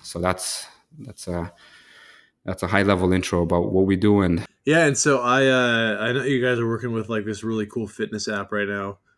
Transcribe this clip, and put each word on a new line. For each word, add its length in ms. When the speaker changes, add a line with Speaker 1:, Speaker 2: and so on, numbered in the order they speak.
Speaker 1:
So 160
that's, 480
that's 280
a, 240
that's 160
a 60
high 160
level 300
intro 280
about 300
what 160
we 80
do. 260
And 240
Speaker 2:
Yeah, 200
and 120
so 240
I, 260
uh, 540
I 100
know 100
you 180
guys 200
are 80
working 240
with, 180
like, 160
this 180
really 220
cool 220
fitness 400
app 240
right 160
now. 320